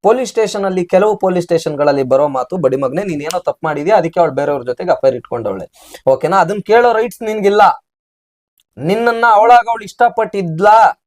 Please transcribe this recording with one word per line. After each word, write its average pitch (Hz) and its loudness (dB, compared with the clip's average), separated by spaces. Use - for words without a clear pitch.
ಪೊಲೀಸ್ 233 0
ಸ್ಟೇಷನ್ 202 -4
ಅಲ್ಲಿ, 180 -2
ಕೆಲವು 196 0
ಪೊಲೀಸ್ 185 -2
ಸ್ಟೇಷನ್ 160 -4
ಗಳಲ್ಲಿ 143 0
ಬರೋ 135 0
ಮಾತು, 135 -6
"ಬಡಿ 139 0
ಮಗನೇ, 139 -4
ನೀನ್ 160 -6
ಏನೋ 170 -6
ತಪ್ಪು - -6
ಮಾಡಿದ್ಯಾ, 156 0
ಅದಕ್ಕೆ 165 -2
ಅವ್ಳು 156 0
ಬೇರೆಯವ್ರ 143 -4
ಜೊತೆಗೆ 143 -6
ಅಫೇರ್ 131 0
ಇಟ್ಕೊಂಡವಳೆ", 104 -8
ಓಕೆನಾ. 156 0
ಅದನ್ನ 185 0
ಕೇಳೋ 233 2
ರೈಟ್ಸ್ 226 -4
ನಿನ್ಗಿಲ್ಲ. 208 2
ನಿನ್ನನ್ನ 226 -2
ಅವಳಾಗ 233 6
ಅವಳು 226 -6
ಇಷ್ಟಪಟ್ಟಿದ್ಲಾ 202 2